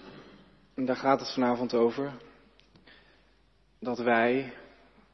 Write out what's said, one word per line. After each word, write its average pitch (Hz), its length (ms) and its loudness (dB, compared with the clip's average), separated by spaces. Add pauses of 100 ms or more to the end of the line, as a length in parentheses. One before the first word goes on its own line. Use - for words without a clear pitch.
(760)
en 131 100 -4
daar 123 120 0
gaat 135 240 2
het - 120 -8
vanavond 123 420 0
over, 123 440 2 (1600)
dat 123 200 -6
wij 120 540 2 (600)